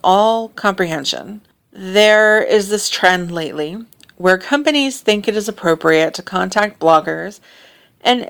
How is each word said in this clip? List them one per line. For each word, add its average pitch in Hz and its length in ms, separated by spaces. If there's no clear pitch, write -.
all 220 480
comprehension, 190 920
there 214 720
is 202 280
this 208 180
trend 180 420
lately 165 540
where 185 220
companies 285 640
think 208 280
it 214 80
is 208 100
appropriate 160 680
to 180 80
contact 190 580
bloggers 165 580
and 247 300